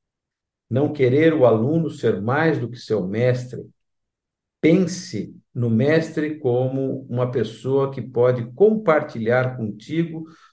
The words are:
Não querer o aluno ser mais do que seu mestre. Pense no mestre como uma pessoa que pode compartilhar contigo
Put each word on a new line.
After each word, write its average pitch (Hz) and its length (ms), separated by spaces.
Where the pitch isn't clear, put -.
Não 143 220
querer 143 420
o 127 120
aluno 135 440
ser 104 320
mais 135 380
do 117 100
que - 80
seu 98 300
mestre. 123 580
Pense 165 760
no 120 160
mestre 151 720
como 131 720
uma 123 200
pessoa 131 640
que 131 100
pode 120 520
compartilhar 127 1040
contigo 160 680